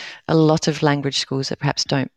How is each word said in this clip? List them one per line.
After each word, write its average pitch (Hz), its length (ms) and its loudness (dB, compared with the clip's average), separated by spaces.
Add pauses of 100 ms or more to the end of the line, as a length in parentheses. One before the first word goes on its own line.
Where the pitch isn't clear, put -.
(280)
a 160 60 2
lot 160 340 4
of 147 120 -2
language 143 380 0
schools 135 300 -4
that - 100 -8
perhaps 139 260 -2
don't 135 320 -2